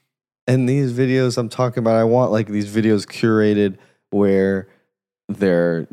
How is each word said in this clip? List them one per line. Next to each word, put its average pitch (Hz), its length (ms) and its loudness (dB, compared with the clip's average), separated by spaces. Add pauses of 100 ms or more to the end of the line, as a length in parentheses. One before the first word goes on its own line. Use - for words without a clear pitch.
(460)
And 127 200 2
these 131 280 0
videos 127 420 0
I'm 113 140 -4
talking 127 320 -2
about, 113 140 2
I 113 80 4
want, 117 280 2
like, 110 140 -2
these 104 280 -6
videos 107 320 2
curated 104 680 0 (320)
where 98 580 0 (640)
they're 87 640 -2